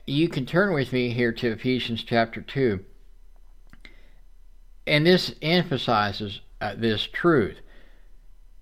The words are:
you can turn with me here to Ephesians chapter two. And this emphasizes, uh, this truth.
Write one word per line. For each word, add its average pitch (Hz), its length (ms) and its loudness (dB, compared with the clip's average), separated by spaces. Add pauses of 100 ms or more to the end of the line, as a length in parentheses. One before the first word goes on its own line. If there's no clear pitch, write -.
you 151 240 0
can 139 160 -4
turn 185 280 2
with 135 200 -2
me 123 160 0
here 117 240 0
to 117 180 -2
Ephesians 117 520 -2
chapter 113 380 0
two. 110 440 -2 (2000)
And 151 200 2
this 180 360 4
emphasizes, 117 1000 0 (200)
uh, 101 160 -6
this 110 300 0
truth. 139 500 0 (1040)